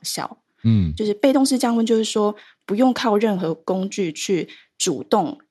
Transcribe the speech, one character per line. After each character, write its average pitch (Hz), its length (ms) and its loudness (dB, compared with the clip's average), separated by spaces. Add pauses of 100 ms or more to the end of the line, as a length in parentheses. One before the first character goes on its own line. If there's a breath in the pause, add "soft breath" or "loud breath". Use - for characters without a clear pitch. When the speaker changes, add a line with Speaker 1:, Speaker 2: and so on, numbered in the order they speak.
Speaker 1:
效。 - 360 -10 (260)
Speaker 2:
嗯。 95 280 2
Speaker 1:
就 214 120 -4
是 208 80 0
被 262 180 2
动 269 140 4
式 269 120 0
降 233 200 0
温， 226 80 2
就 226 100 2
是 220 80 2
说 208 320 -2 (300 loud breath)
不 202 100 -4
用 254 180 4
靠 220 220 0
任 208 240 0
何 165 160 -2
工 190 340 -4
具 180 220 -4
去 - 380 -4 (280 loud breath)
主 147 240 -2
动 - 380 0 (120)